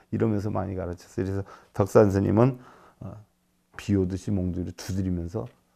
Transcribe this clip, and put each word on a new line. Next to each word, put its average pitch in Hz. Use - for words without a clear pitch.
이러면서 107
많이 95
가르쳤어요. 90
그래서 98
덕산 101
스님은, 101
어, 95
비 -
오듯이 92
몽둥이를 90
두드리면서 92